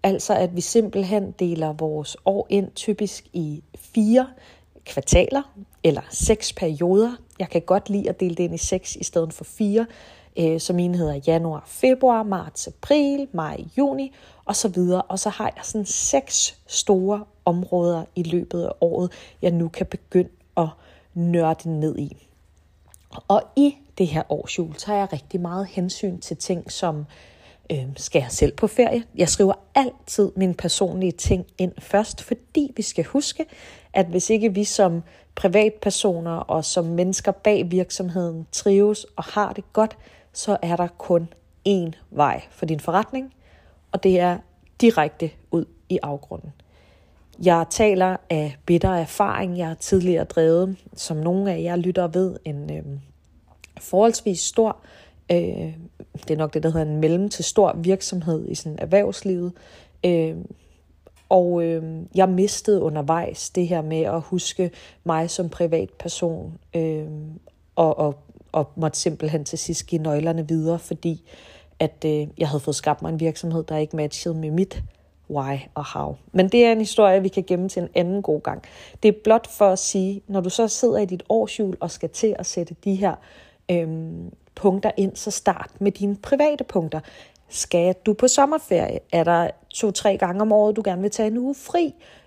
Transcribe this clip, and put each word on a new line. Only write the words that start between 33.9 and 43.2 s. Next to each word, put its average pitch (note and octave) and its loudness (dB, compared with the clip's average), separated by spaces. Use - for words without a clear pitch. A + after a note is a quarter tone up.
at F#3 2
hvis F3+ -2
ikke A3 2
vi G#3 0
som E3+ 2
privatpersoner F#3+ 0
og - -2
som F3 -2
mennesker F3+ 0
bag F#3+ 2
virksomheden F3 -4
trives G#3 2
og - -12
har - -2
det - -14
godt, A3 0
så - -2
er E3+ 0
der F3 0
kun E3 2
én F3+ 2
vej D3 2
for - -8
din D#3 -2
forretning, A#3+ -2